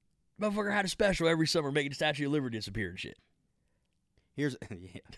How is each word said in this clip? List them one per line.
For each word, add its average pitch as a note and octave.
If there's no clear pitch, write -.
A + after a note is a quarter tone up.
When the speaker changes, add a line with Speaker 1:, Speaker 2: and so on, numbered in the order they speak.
Speaker 1:
Motherfucker G3+
had G3+
a F3+
special F#3
every D#3+
summer D3
making C#3+
the C#3
Statue D3
of C#3
Liberty B2+
disappear G#2
and F#2
shit. -
Speaker 2:
Here's, C#3
<laughs> -
yeah. F2+